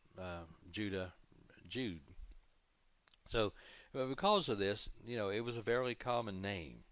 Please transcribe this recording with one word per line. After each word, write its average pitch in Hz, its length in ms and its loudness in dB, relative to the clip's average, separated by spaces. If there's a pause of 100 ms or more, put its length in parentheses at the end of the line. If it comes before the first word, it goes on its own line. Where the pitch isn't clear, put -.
(200)
uh, 87 220 -6 (300)
Judah 95 400 -2 (560)
Jude. 101 340 -2 (1200)
So, 107 280 4 (400)
but 131 140 0
because 190 420 4
of 107 80 4
this, 98 320 2 (160)
you 117 120 -4
know, 101 120 2
it 107 120 2
was 117 140 -2
a 117 60 -4
fairly 120 320 2
common 113 480 0
name. 82 500 -4